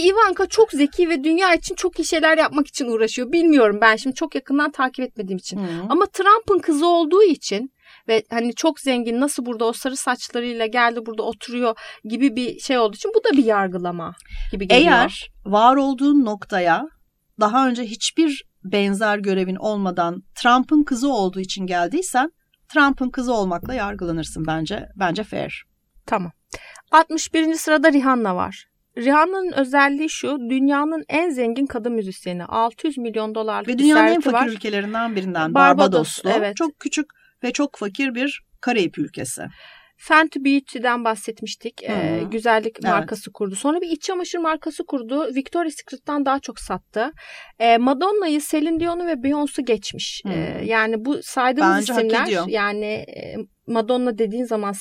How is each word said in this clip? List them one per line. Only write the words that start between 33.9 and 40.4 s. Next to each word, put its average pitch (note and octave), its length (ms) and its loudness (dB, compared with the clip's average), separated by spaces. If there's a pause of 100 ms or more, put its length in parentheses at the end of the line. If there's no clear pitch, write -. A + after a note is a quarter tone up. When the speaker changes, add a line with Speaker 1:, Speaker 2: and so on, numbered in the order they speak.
Speaker 2:
en A3 60 6
Speaker 1:
serveti D4 220 2
Speaker 2:
fakir A#3+ 180 2
Speaker 1:
var. A#3 40 -4
Speaker 2:
ülkelerinden G#3+ 640 -4
birinden. F3 380 -2
Speaker 1:
Barbados, F#3+ 720 4
Speaker 2:
Barbadoslu. F#3+ 60 -2
Speaker 1:
evet. C4+ 260 0
Speaker 2:
Çok D#4+ 240 -4
küçük D4 260 -4 (380)
ve B3 100 -2
çok C#4+ 220 -4
fakir A3+ 400 -4
bir C4 260 -4 (200)
Karayip G#3+ 360 0
ülkesi. - 460 -8 (540)
Speaker 1:
Fenty D#4+ 420 2
Beauty'den B3+ 640 -2